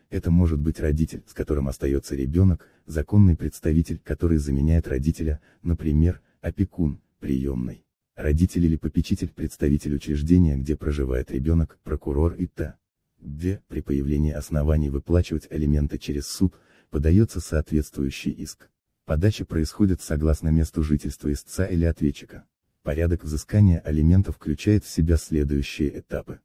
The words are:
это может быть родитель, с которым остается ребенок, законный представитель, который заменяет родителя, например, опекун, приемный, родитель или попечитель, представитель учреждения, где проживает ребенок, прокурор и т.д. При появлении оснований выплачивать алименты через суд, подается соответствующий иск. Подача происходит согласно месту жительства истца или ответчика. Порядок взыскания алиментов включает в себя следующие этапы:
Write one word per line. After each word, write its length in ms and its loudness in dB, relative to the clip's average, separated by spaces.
это 200 -4
может 300 4
быть 180 -2
родитель, 480 -2
с 60 -20
которым 340 -4
остается 480 -4
ребенок, 540 2
законный 500 4
представитель, 640 -2
который 380 0
заменяет 500 2
родителя, 540 -2
например, 580 0
опекун, 600 -4
приемный, 680 -6
родитель 520 2
или 100 2
попечитель, 540 -4
представитель 640 -2
учреждения, 640 2
где 200 -4
проживает 560 -4
ребенок, 500 0
прокурор 520 -2
и 120 -6
т.д. 1200 -10
При 140 -8
появлении 500 0
оснований 600 0
выплачивать 600 0
алименты 480 0
через 300 -6
суд, 260 -2
подается 500 2
соответствующий 880 -4
иск. 380 -12
Подача 380 0
происходит 560 0
согласно 500 0
месту 340 2
жительства 480 -4
истца 320 -4
или 220 0
ответчика. 580 -4
Порядок 420 -2
взыскания 560 2
алиментов 560 4
включает 480 0
в 60 -16
себя 260 2
следующие 840 -2
этапы: 460 -10